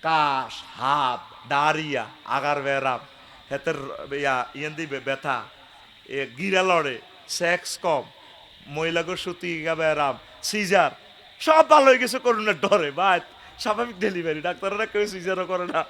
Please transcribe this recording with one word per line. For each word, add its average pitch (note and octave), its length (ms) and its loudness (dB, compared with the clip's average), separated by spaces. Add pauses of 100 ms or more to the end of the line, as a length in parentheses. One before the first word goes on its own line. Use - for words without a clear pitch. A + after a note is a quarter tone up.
কাশ, D3 600 0 (140)
হাত, C3 720 -2
ডায়রিয়া, D3 560 0 (200)
আগার C#3 360 0
ব্যারাম, C3+ 380 0 (520)
হেতের C#3 600 -6
ইয়া, C3+ 420 0
ইয়ান D3+ 180 -8
দি D#3+ 120 -8
বে-, C#3 200 -8
ব্যথা, C3+ 380 -4 (680)
এ C#3 160 -6 (120)
গিরা F#3+ 260 0
লড়ে, D#3 380 0 (260)
সেক্স - 500 -4
কম, D3+ 260 -2 (640)
মহিলাকে E3 500 -2
সুতি E3+ 460 -8
গা E3 120 -2
ব্যারাম, D3 440 0 (240)
সিজার, F#3 480 2 (480)
সব D#4 300 6
ভালো D4+ 160 10
হয়ে C4 120 8
গেছে A#3+ 220 -2
করোনার G#3+ 400 0
ডরে। F#3+ 320 2
ভাই, F3 280 2 (400)
স্বাভাবিক G#3+ 400 -4
ডেলিভারি, E3+ 420 -2
ডাক্তাররা G3 440 -4
কেউ G#3 220 -2
সিজারও F#3 380 -4
করে F3+ 220 -4
না। D#3 220 -2